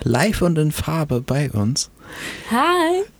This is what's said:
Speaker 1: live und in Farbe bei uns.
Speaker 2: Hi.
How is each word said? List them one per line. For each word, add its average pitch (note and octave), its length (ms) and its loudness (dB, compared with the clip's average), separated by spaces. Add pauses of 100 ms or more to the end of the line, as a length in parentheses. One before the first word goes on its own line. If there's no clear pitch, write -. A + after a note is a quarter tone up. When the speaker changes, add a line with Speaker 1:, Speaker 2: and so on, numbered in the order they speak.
Speaker 1:
live C3+ 380 2
und F3 160 2
in D3+ 140 2
Farbe D#3 500 -2
bei C3+ 300 -2
uns. G#2+ 380 -2 (640)
Speaker 2:
Hi. E4+ 500 2 (180)